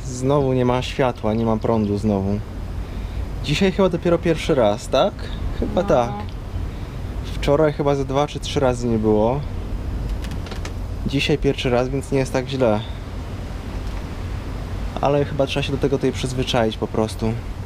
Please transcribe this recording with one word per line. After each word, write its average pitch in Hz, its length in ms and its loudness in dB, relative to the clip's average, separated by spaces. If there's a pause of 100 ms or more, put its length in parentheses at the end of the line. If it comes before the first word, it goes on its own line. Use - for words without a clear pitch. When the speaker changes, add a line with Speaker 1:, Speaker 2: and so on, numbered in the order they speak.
Speaker 1:
Znowu 131 480 2
nie 127 120 2
ma 123 180 2
światła, 120 520 0
nie 113 100 2
ma 113 120 2
prądu 107 420 2
znowu. 101 400 2 (1080)
Dzisiaj 180 280 2
chyba 190 160 4
dopiero 170 300 2
pierwszy 160 360 2
raz, 110 340 4
tak? 165 260 4 (460)
Chyba - 220 0
Speaker 2:
No. 196 60 0
Speaker 1:
tak. 123 220 4 (1200)
Wczoraj 147 380 4
chyba 143 220 2
ze 139 100 0
dwa 139 220 2
czy 143 140 -8
trzy - 200 -2
razy 123 260 2
nie 113 120 2
było. 110 420 4 (1700)
Dzisiaj 139 320 2
pierwszy 135 320 0
raz, 123 180 4
więc 135 240 -4
nie 135 60 4
jest 131 140 0
tak 127 160 0
źle. 123 320 2 (2250)
Ale 143 240 4
chyba 139 220 0
trzeba 139 160 -2
się 135 100 0
do 131 60 0
tego 139 180 2
tutaj 131 160 0
przyzwyczaić 123 640 0
po 110 100 -2
prostu. 110 460 -2 (340)